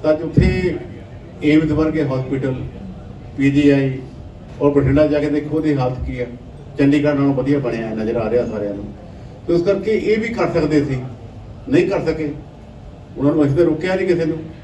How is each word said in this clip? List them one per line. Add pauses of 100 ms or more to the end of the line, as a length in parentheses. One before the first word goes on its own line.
ਤਾਂ
ਉੱਥੇ (640)
ਏਮਜ਼
ਵਰਗੇ
ਹਸਪੀਟਲ, (800)
ਪੀ
ਜੀ
ਆਈ (600)
ਔਰ
ਬਠਿੰਡਾ
ਜਾ
ਕੇ
ਦੇਖੋ
ਉਹਦੀ
ਹਾਲਤ
ਕੀ
ਆ, (520)
ਚੰਡੀਗੜ੍ਹ
ਨਾਲੋਂ
ਵਧੀਆ
ਬਣਿਆ
ਨਜ਼ਰ
ਆ
ਰਿਹਾ
ਸਾਰਿਆਂ
ਨੂੰ। (640)
ਤੇ
ਉਸ
ਕਰਕੇ
ਇਹ
ਵੀ
ਕਰ
ਸਕਦੇ
ਸੀ, (680)
ਨਹੀਂ
ਕਰ
ਸਕੇ, (840)
ਉਹਨਾਂ
ਨੂੰ
ਅਸੀਂ
ਤਾਂ
ਰੋਕਿਆ
ਨਹੀਂ
ਕਿਸੇ
ਨੂੰ। (260)